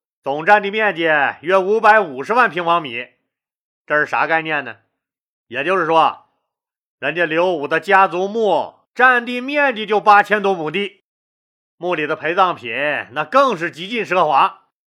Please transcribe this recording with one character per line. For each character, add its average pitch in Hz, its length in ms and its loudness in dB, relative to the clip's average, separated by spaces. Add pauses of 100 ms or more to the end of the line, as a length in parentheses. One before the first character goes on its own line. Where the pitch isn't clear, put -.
(220)
总 147 240 -6
占 208 160 6
地 196 80 -6
面 208 240 0
积 165 80 -6 (400)
约 180 160 2
五 196 200 0
百 220 220 6
五 139 240 -6
十 185 80 -4
万 240 160 2
平 170 160 -6
方 170 160 0
米。 123 280 -10 (760)
这 151 120 -4
是 151 100 0
啥 127 200 -2
概 160 140 0
念 156 240 -4
呢？ 113 120 -14 (720)
也 123 160 -8
就 180 140 0
是 180 80 0
说， 160 420 2 (720)
人 147 160 -4
家 170 120 0
刘 170 260 0
武 147 160 -4
的 160 120 -2
家 190 280 4
族 180 200 -4
墓 196 520 -2 (140)
占 - 300 4
地 247 160 -8
面 277 360 -2
积 214 80 -6
就 208 140 0
八 202 240 6
千 202 200 -2
多 196 120 0
亩 156 160 -6
地， 190 340 -8 (720)
墓 175 160 -4
里 156 120 -2
的 151 80 -4
陪 151 200 -4
葬 180 200 2
品 120 160 -12 (420)
那 151 120 -6
更 262 320 2
是 165 140 -6
极 156 180 -14
尽 220 160 -6
奢 170 220 0
华， 151 420 0 (240)